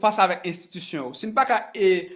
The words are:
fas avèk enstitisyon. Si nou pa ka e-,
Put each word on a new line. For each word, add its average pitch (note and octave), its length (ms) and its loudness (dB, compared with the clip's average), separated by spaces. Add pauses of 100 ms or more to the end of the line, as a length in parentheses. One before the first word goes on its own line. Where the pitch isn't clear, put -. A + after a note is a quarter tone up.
fas G#3+ 180 4
avèk F3+ 300 2
enstitisyon. E3 680 -8
Si A3 140 -6
nou A3 80 -2
pa C4 100 4
ka A3+ 140 2 (100)
e-, F#3 440 2